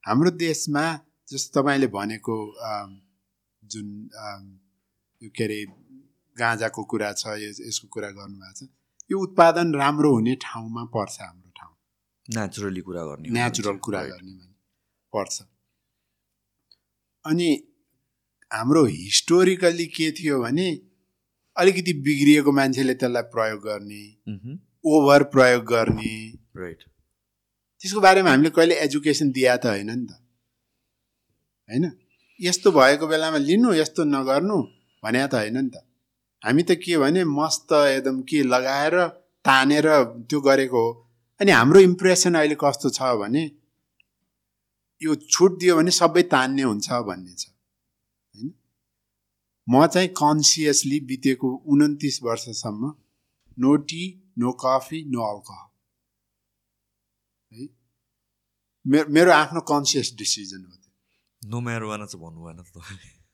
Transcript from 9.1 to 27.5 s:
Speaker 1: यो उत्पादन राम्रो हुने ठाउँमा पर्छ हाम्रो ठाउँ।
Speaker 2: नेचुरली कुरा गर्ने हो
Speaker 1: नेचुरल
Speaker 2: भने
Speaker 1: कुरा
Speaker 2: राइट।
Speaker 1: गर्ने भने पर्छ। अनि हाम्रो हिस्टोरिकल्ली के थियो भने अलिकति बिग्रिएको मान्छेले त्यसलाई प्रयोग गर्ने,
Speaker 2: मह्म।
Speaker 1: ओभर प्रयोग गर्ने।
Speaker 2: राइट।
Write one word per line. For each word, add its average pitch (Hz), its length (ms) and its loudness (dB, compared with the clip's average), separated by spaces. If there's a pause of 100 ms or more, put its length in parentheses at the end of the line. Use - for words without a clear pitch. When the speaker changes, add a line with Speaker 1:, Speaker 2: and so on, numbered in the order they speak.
Speaker 1:
यो 196 80 -2
उत्पादन 175 560 4
राम्रो 147 380 2
हुने 117 220 2
ठाउँमा 113 500 -12
पर्छ 113 360 -8
हाम्रो 90 360 -20
ठाउँ। - 180 -20 (560)
Speaker 2:
नेचुरली 101 500 -8
कुरा 87 240 -12
गर्ने 73 240 -14
हो 117 60 -6
Speaker 1:
नेचुरल 120 360 -4
Speaker 2:
भने 98 80 -8
Speaker 1:
कुरा 98 220 -8
Speaker 2:
राइट। 71 120 -12
Speaker 1:
गर्ने 92 200 -20
भने - 220 -20 (580)
पर्छ। 98 300 -8 (1800)
अनि 160 420 -2 (840)
हाम्रो 131 320 2
हिस्टोरिकल्ली 170 1000 0
के 156 260 -4
थियो 147 300 -4
भने 156 380 -4 (760)
अलिकति 180 360 2
बिग्रिएको 143 600 4
मान्छेले 135 420 2
त्यसलाई 120 280 -2
प्रयोग 110 400 -6
गर्ने, 104 540 -12 (120)
Speaker 2:
मह्म। 107 300 -14 (280)
Speaker 1:
ओभर 143 360 4
प्रयोग 127 420 2
गर्ने। 110 680 -4
Speaker 2:
राइट। 90 520 -20 (960)